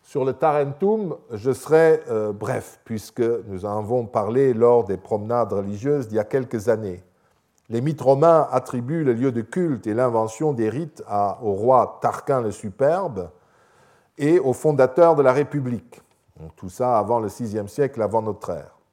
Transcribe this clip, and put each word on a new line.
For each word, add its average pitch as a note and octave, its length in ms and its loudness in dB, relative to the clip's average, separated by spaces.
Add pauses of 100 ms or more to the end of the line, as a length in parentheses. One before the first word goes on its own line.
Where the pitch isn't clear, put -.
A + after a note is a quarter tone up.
Sur C3 240 -4
le C3 80 0
Tarentum, D#3 800 0 (160)
je A2+ 220 -2
serai, D#3 560 4
euh, G#2+ 240 -2
bref, G#2+ 500 -8
puisque - 380 -8
nous G#2+ 440 -2
en G#2 120 -4
avons A2+ 300 -2
parlé A#2 460 2
lors A#2+ 300 4
des G2 140 -4
promenades G#2+ 560 -2
religieuses G#2 540 -4
d'il G#2+ 100 -6
y - 20 0
a G#2+ 40 -2
quelques A#2 440 -4
années. G#2+ 360 -2 (680)
Les A2+ 100 -4
mythes C#3+ 220 -4
romains C#3+ 480 4
attribuent B2+ 540 -4
le C3 100 2
lieu B2+ 180 0
de A#2 100 -4
culte D3+ 440 -4
et G#2+ 80 -2
l'invention A#2 580 0
des A#2 160 -2
rites C#3+ 400 -8
à, G2+ 360 -2
au G#2 100 -2
roi A2+ 480 2
Tarquin - 400 -2
le A2 100 -4
Superbe B2+ 760 -4 (880)
et D#3 220 2
au C3+ 120 0
fondateur D#3 640 4
de C#3+ 60 4
la C3 100 6
République. C3 720 -4 (380)
Donc, D#2+ 160 -20
tout F#2+ 140 -14
ça B2 280 0
avant A#2 220 2
le A2 100 -4
sixième G#2 380 -6
siècle B2+ 340 -2
avant G#2+ 220 0
notre G#2+ 260 -8
ère. D#2+ 300 -12 (140)